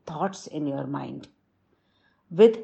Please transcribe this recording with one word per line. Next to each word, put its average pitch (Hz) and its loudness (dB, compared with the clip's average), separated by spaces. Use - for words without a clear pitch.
thoughts 175 -6
in 151 -6
your 139 -6
mind. 139 -10
With 220 6